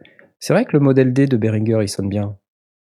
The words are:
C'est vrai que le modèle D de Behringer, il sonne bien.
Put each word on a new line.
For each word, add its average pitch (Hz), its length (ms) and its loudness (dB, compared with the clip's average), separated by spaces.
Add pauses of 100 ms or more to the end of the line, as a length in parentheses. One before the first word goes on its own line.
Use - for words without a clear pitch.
(400)
C'est - 140 -4
vrai 214 120 2
que - 80 -8
le 151 80 4
modèle 131 320 4
D 139 120 2
de 131 120 0
Behringer, 110 440 0
il 104 80 -2
sonne 98 200 -6
bien. 101 280 -6 (540)